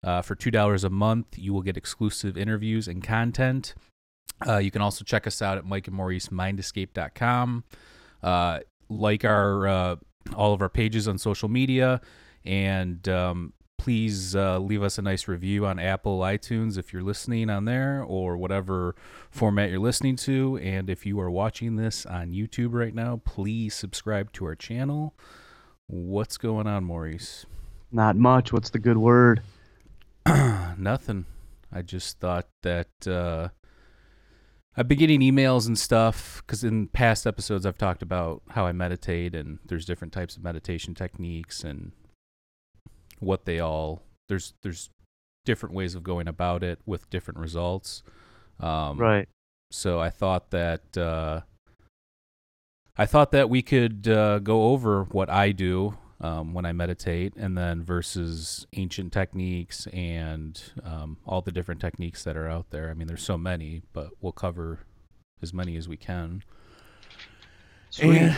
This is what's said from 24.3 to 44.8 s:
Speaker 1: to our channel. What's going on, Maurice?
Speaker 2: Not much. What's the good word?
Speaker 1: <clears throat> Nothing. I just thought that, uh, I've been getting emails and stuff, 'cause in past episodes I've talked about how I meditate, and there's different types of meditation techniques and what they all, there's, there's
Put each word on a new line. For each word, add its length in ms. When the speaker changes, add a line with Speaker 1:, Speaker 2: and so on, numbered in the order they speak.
Speaker 1:
to 100
our 100
channel. 600
What's 500
going 300
on, 160
Maurice? 600
Speaker 2:
Not 240
much. 380
What's 180
the 80
good 200
word? 440
Speaker 1:
<clears throat> 500
Nothing. 480
I 80
just 400
thought 280
that, 440
uh, 420
I've 120
been 100
getting 220
emails 460
and 120
stuff, 680
'cause 180
in 240
past 380
episodes 380
I've 140
talked 240
about 480
how 160
I 60
meditate, 640
and 300
there's 220
different 260
types 240
of 60
meditation 520
techniques 680
and 280
what 260
they 120
all, 440
there's, 240
there's 280